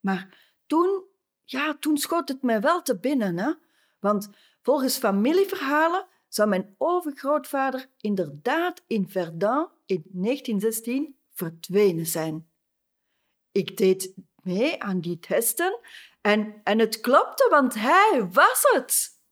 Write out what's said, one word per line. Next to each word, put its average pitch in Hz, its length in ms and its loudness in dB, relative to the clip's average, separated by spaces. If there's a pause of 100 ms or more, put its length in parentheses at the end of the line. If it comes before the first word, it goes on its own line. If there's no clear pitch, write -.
Maar - 540 -8 (120)
toen, 370 360 0 (420)
ja, 294 360 -6
toen 302 180 0
schoot 339 300 -4
het 269 140 -8
mij 226 180 0
wel 330 220 0
te 220 160 -2
binnen, 214 400 -2
hè? 247 140 -2 (480)
Want 202 300 -2 (320)
volgens 262 340 0
familieverhalen 320 1080 0 (220)
zou 214 200 0
mijn 196 300 -2
overgrootvader 285 1080 -2 (120)
inderdaad 208 840 -4
in 214 220 -2
Verdun 190 600 -2 (180)
in 180 260 -4
negentien 208 480 -4
zestien 240 560 -4 (160)
verdwenen 170 760 -2
zijn. 160 420 -6 (1040)
Ik - 240 -4
deed 190 360 0 (300)
mee 208 400 -2
aan 185 180 -4
die 170 180 -6
testen 359 600 -2 (420)
en, 214 440 0
en 214 140 2
het 220 220 0
klopte, 403 500 4
want 285 240 4
hij 277 580 4
was 359 300 4
het. - 580 0 (120)